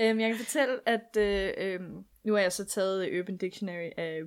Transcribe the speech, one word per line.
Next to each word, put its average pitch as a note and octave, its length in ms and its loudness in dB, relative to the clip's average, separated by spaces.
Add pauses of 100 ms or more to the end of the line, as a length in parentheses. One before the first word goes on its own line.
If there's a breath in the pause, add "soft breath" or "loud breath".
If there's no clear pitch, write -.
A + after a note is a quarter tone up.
Øhm, A3 200 4
jeg A3+ 100 4
kan A3+ 80 -2
fortælle, C4 500 0
at, A3+ 300 0
øh, G3+ 400 2
øhm, F3+ 460 -6 (200)
nu G#3+ 80 2
har G#3 80 6
jeg F#3 120 4
så G3 120 -6
taget F#3+ 560 0
Urban F#3 160 -6
Dictionary F3+ 600 -6
af D#3+ 300 -4